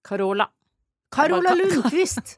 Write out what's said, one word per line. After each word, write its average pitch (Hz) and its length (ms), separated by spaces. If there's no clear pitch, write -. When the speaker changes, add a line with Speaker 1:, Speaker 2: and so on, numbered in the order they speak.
Speaker 1:
Carola. 196 440
Speaker 2:
Carola 311 240
Speaker 1:
Jeg 349 80
bare 370 260
kan 302 140
Speaker 2:
Lundqvist. 285 540